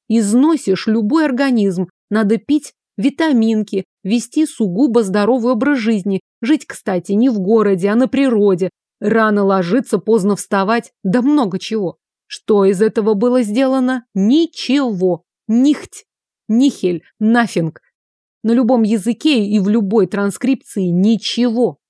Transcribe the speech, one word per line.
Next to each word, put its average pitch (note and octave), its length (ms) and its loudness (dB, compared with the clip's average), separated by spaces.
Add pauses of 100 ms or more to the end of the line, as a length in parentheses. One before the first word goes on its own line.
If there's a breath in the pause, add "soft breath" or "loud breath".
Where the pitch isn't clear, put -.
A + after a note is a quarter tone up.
износишь A3+ 800 0
любой A3+ 380 0
организм. A#3 640 0 (220)
Надо G#3+ 260 0
пить - 380 -4 (240)
витаминки, A3 880 -2 (180)
вести A#3 400 -2
сугубо A3+ 580 0
здоровый A3 520 0
образ C4+ 240 0
жизни. G3+ 420 -2 (220)
Жить, D4 240 -2
кстати, F#3 460 -6
не A#3 180 2
в G#3+ 80 -2
городе, G3 500 0
а G#3 60 0
на B3 120 2
природе. G#3 600 0 (320)
Рано G#3+ 440 0
ложиться, G3 520 0
поздно G3+ 400 0
вставать, G#3 560 -4 (100)
да G#3 200 0
много A#3+ 360 0
чего. G3+ 380 -6 (300)
Что G3+ 400 0
из G3 160 2
этого G#3+ 320 0
было B3 260 2
сделано? B3+ 720 0
Ничего. A3+ 1120 0 (260)
Нихть. B3+ 560 0 (440)
Нихель. G#3+ 540 0 (160 soft breath)
Нафинг. G#3+ 640 0 (640)
На A3 60 2
любом A#3 320 2
языке A3+ 600 0
и G#3 140 0
в F#3+ 100 0
любой G#3 380 2
транскрипции G3+ 800 -4
ничего. G#3+ 920 0 (120)